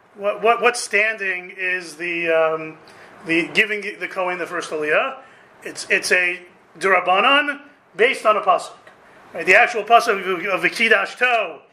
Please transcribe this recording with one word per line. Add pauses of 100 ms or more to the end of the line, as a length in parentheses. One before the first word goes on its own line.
(160)
What,
what,
what
standing
is
the,
um, (480)
the
giving (180)
the
Kohen
the
first
Aliyah? (440)
It's,
it's
a (380)
Durabanan (340)
based
on
a
pasuk. (600)
Right?
The
actual
pasuk
of,
of
V'kidashto (140)